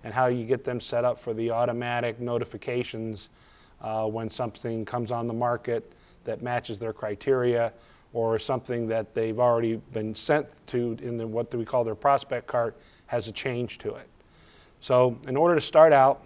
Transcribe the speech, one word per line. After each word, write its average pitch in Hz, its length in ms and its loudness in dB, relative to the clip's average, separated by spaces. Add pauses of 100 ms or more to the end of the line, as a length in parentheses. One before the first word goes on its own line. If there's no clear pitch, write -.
and 113 100 -12
how 127 120 2
you 123 180 0
get 123 220 -2
them 123 160 -4
set 120 240 -2
up 123 120 0
for 117 160 -8
the 113 160 -2
automatic 120 680 -2
notifications, 120 1080 -6 (500)
uh, 110 260 -4
when 110 240 -4
something 113 540 -6
comes 120 300 -6
on 117 140 -4
the 117 60 -6
market 120 600 -2 (320)
that 110 160 -6
matches 123 360 -6
their 113 140 -6
criteria 117 800 0 (400)
or 113 260 0
something 120 480 -4
that 113 300 -4
they've 113 240 -2
already 117 380 4 (160)
been 110 200 -4
sent 151 380 -2 (160)
to 120 340 -4
in 120 140 -8
the, 113 100 -6
what 113 240 -4
do 123 80 -6
we 113 60 -4
call 120 220 0
their 110 100 -4
prospect 139 520 0
cart 117 280 -2 (300)
has 113 240 -4
a - 20 -12
change 123 460 -6
to - 180 -8
it. - 140 -18 (720)
So 127 440 4
in 131 120 -2
order 170 180 6
to 151 60 2
start 156 320 8
out 135 320 6